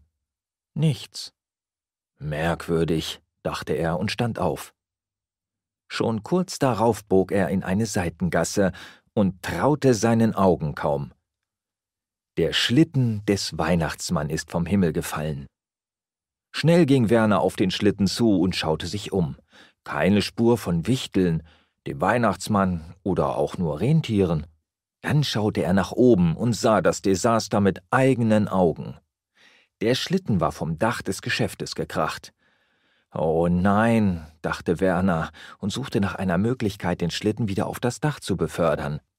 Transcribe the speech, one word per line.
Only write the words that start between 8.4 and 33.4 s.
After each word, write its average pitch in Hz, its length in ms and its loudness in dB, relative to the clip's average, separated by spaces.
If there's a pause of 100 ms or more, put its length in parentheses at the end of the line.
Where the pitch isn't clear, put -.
und 95 300 0
traute 139 520 2
seinen 113 400 2
Augen 80 400 2
kaum. 71 380 -4 (1200)
Der 80 160 0
Schlitten 123 760 2
des - 300 -2
Weihnachtsmann 80 720 -2
ist 78 200 -6
vom 85 160 -2
Himmel 87 260 2
gefallen. 76 540 -6 (1040)
Schnell 170 360 4
ging 127 220 4
Werner 107 320 4
auf 92 140 0
den 95 160 0
Schlitten 98 380 0
zu 104 320 2
und 90 160 0
schaute 78 320 -4
sich 101 240 -10
um. 80 240 -2 (480)
Keine 90 380 2
Spur 117 360 2
von 85 300 -4
Wichteln, 90 560 0 (420)
dem 69 140 -8
Weihnachtsmann 95 1040 0
oder 80 320 0
auch 71 220 -2
nur 78 200 -2
Rentieren. 98 680 0 (540)
Dann 147 200 0
schaute 107 400 -2
er 82 120 2
nach 95 180 0
oben 90 420 6
und 113 200 -2
sah 107 260 4
das 85 200 0
Desaster 104 600 0
mit 98 200 2 (120)
eigenen 117 560 2
Augen. - 480 0 (840)
Der 113 140 2
Schlitten 165 460 -2
war 78 100 0
vom - 280 -6
Dach - 240 -2
des - 180 -6
Geschäftes - 540 -6
gekracht. - 580 -6 (800)
"Oh 80 360 0